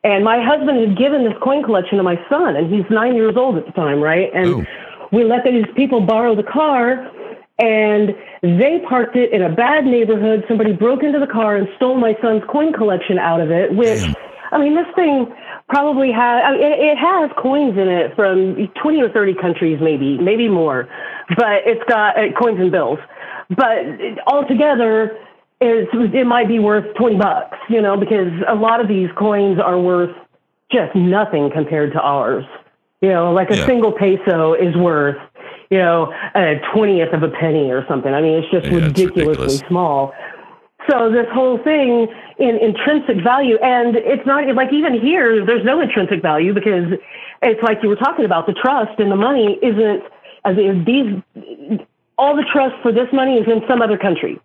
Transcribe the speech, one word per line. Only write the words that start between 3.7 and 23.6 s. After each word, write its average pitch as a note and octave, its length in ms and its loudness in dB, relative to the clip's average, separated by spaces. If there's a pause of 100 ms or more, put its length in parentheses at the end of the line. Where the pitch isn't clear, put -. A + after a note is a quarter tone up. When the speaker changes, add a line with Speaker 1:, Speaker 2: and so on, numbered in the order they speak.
Speaker 1:
time, D3 280 -2
right? D#3+ 320 0
And F3+ 140 0
Speaker 2:
Ooh. D#3+ 200 -2 (440)
Speaker 1:
we A#3 140 2
let A#3+ 180 0
these B3 220 2 (100)
people B3+ 260 0
borrow A3 360 2
the G#3+ 80 -4
car, C4 680 0 (480)
and G#3+ 560 2 (260)
they G#3+ 480 2
parked A#3+ 280 -2
it A#3+ 160 2
in G3 100 2
a E3+ 100 0
bad C4 320 2
neighborhood. A3 600 2
Somebody G#3+ 260 0
broke A#3+ 300 0
into D4 160 0
the C#4 80 0
car G#3+ 300 0
and G3 180 0
stole B3+ 220 0
my A3+ 260 2
son's A3 260 0
coin D4+ 240 0
collection F#3+ 460 -2
out E3 220 0
of D#3+ 100 -2
it, F3 240 0
which, A3 280 2
Speaker 2:
Damn. E3 120 -4 (380)
Speaker 1:
I D4+ 60 0
mean, D4 180 2
this E4+ 180 0
thing C#4+ 320 2 (420)
probably C4+ 440 2
has, A#3+ 320 2
I C#4 80 2
mean, C4+ 100 2
it, D4 160 2
it D4+ 200 2
has E4 380 0
coins C4 400 0
in F#3+ 120 2
it E3+ 260 0
from F#3+ 540 0 (120)
twenty D4+ 220 0
or A3+ 80 0
thirty G3+ 240 0
countries, E3+ 480 -2
maybe, C#3 360 0
maybe A3 300 0
more. D3+ 400 0 (480)
But G#3 300 2
it's A3+ 220 0
got, G#3+ 280 2
uh, G#3+ 140 0 (100)
coins A3+ 200 0
and F3+ 100 2
bills. D#3 300 -2 (500)
But A3+ 320 0 (460)